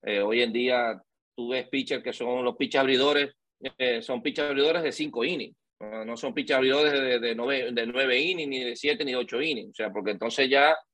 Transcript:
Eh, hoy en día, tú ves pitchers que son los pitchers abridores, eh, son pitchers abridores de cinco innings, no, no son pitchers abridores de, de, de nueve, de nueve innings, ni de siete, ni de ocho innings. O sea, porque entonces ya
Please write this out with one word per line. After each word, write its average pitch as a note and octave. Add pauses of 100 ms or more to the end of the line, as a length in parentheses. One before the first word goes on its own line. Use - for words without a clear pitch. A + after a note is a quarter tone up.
Eh, G#2
hoy A2
en A#2
día, A#2+ (360)
tú A#2+
ves B2+
pitchers C3
que B2
son B2
los A#2+
pitchers C3+
abridores, C#3 (440)
eh, A#2+
son B2
pitchers D3
abridores D#3
de D3
cinco A#2+
innings, D3+ (220)
no, A2
no A#2
son B2
pitchers C#3
abridores C#3
de, C#3
de, B2+
de A#2
nueve, B2+
de A#2
nueve B2+
innings, E3
ni C3
de A#2+
siete, D3
ni C3+
de B2+
ocho A#2+
innings. A#2+
O -
sea, G#2+
porque G#2
entonces A2+
ya C#3+ (180)